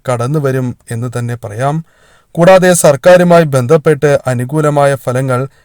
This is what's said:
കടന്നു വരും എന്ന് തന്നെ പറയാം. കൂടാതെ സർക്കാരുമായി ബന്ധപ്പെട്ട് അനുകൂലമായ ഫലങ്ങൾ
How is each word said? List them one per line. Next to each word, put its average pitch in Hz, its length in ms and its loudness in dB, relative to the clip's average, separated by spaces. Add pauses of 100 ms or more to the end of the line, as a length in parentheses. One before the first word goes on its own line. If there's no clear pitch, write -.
കടന്നു 127 380 -4
വരും 131 240 -2 (260)
എന്ന് 117 200 -8
തന്നെ 120 280 -6
പറയാം. 117 320 -6 (600)
കൂടാതെ 180 360 4 (120)
സർക്കാരുമായി 175 640 4 (100)
ബന്ധപ്പെട്ട് 143 560 0 (200)
അനുകൂലമായ 143 600 -2 (120)
ഫലങ്ങൾ 127 360 -4 (240)